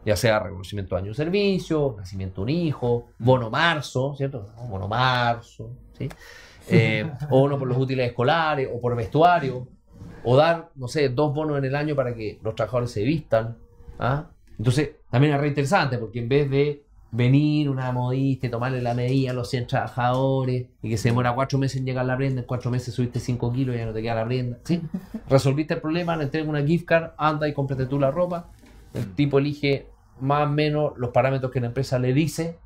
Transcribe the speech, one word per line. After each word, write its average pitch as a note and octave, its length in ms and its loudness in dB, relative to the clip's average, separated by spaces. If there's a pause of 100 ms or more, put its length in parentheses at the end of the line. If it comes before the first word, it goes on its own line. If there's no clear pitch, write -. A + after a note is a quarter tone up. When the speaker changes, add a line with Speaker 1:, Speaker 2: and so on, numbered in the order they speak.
Speaker 1:
ya G#2+ 100 2
sea G#2+ 240 2
reconocimiento F#2+ 560 -8
de F#2 60 0
año G2 100 -6
de A2 60 -10
servicio, E3 800 0
nacimiento F#2+ 440 -8
de - 20 -
un A2+ 60 -2
hijo, B2 560 0 (120)
bono A#2+ 320 4
marzo, D3 640 0
¿cierto? C3+ 320 -6 (220)
Bono G2 180 -6
marzo, A#2+ 840 -2 (220)
¿sí? B2+ 140 -8 (600)
Eh, A2 500 2
<laughs> D3 120 -8
o C3 120 6
uno C#3+ 160 2
por B2+ 80 -4
los B2+ 120 0
útiles C3 300 0
escolares D3 640 0
o A#2+ 80 -6
por A#2+ 140 -2
vestuario, C3+ 720 2 (560)
o A#2+ 140 4
dar, D3 400 4
no B2+ 100 -10
sé, C#3+ 220 2
dos C#3 260 0
bonos D3+ 240 -2
en C#3 60 0
el C3 100 -2
año D3 220 0
para B2 180 0
que A2 300 -8
los A2 100 -2
trabajadores A#2+ 380 -2
se G2+ 100 -2
vistan, A#2 560 0 (400)
¿ah? C#3+ 280 -2 (300)
Entonces, B2+ 340 2 (200)
también C#3+ 240 6
es C#3 60 0
re D3 80 0
interesante, C#3 500 0
porque A#2 220 -6
en A#2 80 -6
vez C#3 220 2
de C#3+ 340 0 (260)
venir C#3+ 600 4
una C3 200 -4
modista B2+ 580 0
y - 20 -2
tomarle B2 320 -4
la A#2+ 100 -2
medida B2+ 380 0
a B2+ 40 -4
los B2 140 -6
cien B2 180 -4
trabajadores B2+ 1000 0 (160)
y A2 80 -4
que A2 80 0
se B2 100 0
demora A#2+ 260 2
cuatro C3+ 240 0
meses C3+ 200 -2
en B2+ 80 -4
llegar B2+ 180 -2
la B2+ 140 0
prenda, C3+ 240 -2
en - 40 -8
cuatro B2 240 -4
meses B2 240 -4
subiste B2 240 -2
cinco A#2+ 320 -2
kilos B2+ 240 0
y A#2+ 40 -4
ya A2+ 80 -4
no A2 80 -6
te A2 80 -4
queda A2+ 140 -2
la A2 100 0
prenda, B2 380 -2
¿sí? E3+ 180 0 (220)
<laughs> - 240 -14
Resolviste C#3+ 460 2
el D#3+ 60 -4
problema, E3 360 -2
le D#3 80 -2
entregas D3+ 240 -2
una D3 140 0
gift E3 220 2
card, E3 320 2
anda D3+ 320 0
y D3 60 -4
cómprate C3+ 320 -2
tú C#3 120 -2
la C3+ 120 4
ropa, F3 400 -4 (420)
el A#2+ 140 -4
Speaker 2:
Mm. F#2+ 80 -14
Speaker 1:
tipo C#3 240 2
elige C#3+ 500 0 (320)
más C#3+ 260 2
o C#3+ 40 0
menos D3+ 460 0
los A#2+ 140 -4
parámetros C3 400 2
que C3 100 -2
la A#2+ 80 -2
empresa B2+ 300 -2
le B2+ 140 0
dice E3 540 0